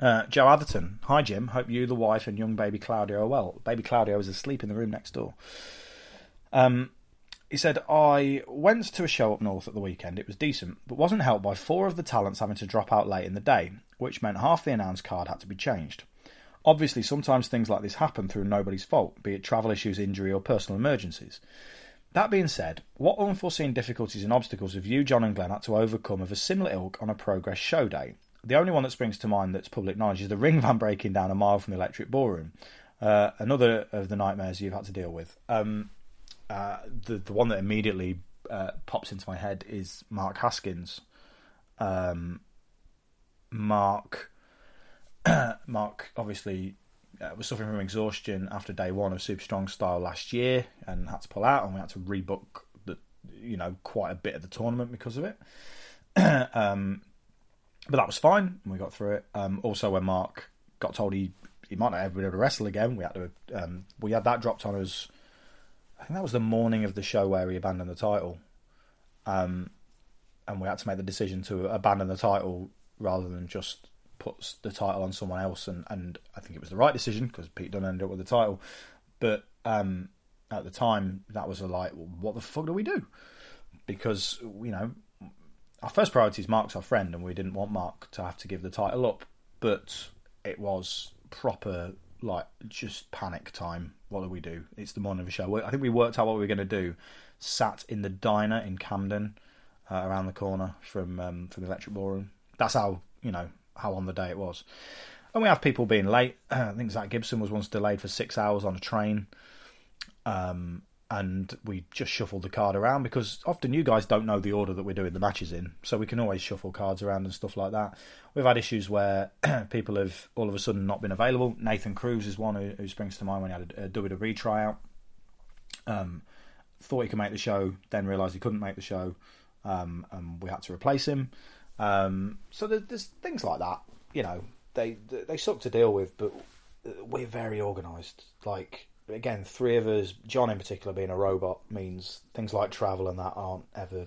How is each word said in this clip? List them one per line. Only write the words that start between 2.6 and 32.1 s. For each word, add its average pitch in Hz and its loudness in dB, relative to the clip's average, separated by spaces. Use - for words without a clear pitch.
Claudio 104 0
are 110 4
well. 120 0
Baby 117 0
Claudio 104 4
is 98 -2
asleep 127 -6
in 104 -2
the 104 -2
room 110 -2
next - -8
door." - -6
Um, 127 6
he - 0
said, 151 4
"I 143 6
went 196 4
to 180 0
a 160 2
show 110 4
up 104 -2
north 98 -2
at - -8
the 104 -2
weekend. 92 -6
It 107 -6
was 98 -10
decent, 98 -2
but 127 -4
wasn't 175 6
helped 107 4
by 101 2
four 180 2
of 180 0
the 170 -4
talents 101 2
having 104 0
to 104 -6
drop 107 2
out 104 6
late 92 0
in 92 -4
the 101 -4
day, 98 4
which - -6
meant 104 0
half 147 4
the 147 0
announce 95 0
card 87 -4
had 85 -6
to - -16
be 98 -10
changed. 92 -4
Obviously, 151 8
sometimes 135 4
things 113 2
like 101 2
this 101 -4
happen 117 0
through 98 -2
nobody's 98 2
fault, - 2
be 101 -2
it 98 -6
travel 113 2
issues, 101 0
injury, 98 0
or 95 2
personal 101 0
emergencies. 113 -2
That 208 4
being 190 4
said, - -4
what 156 4
unforeseen 190 0
difficulties 113 -2
and 107 0
obstacles 98 0
have 95 -6
you, 131 4
John, 131 6
and 107 2
Glenn 92 0
had 104 -4
to 110 2
overcome 107 2
of 92 -4
a 101 -6
similar 185 0
ilk 95 -4
on 107 -4
a 107 0
Progress 95 0
show 151 4
day? 67 -4
The 120 4
only 180 6
one 147 6
that 131 0
springs 113 -2
to 110 -4
mind 98 2
that's - -6
public 95 -4
knowledge 101 2
is 101 -4
the 104 -2
ring 151 6
van 120 6
breaking 104 0
down 95 2
a 95 2
mile 101 6
from 104 -8
the 95 -4
Electric 92 -4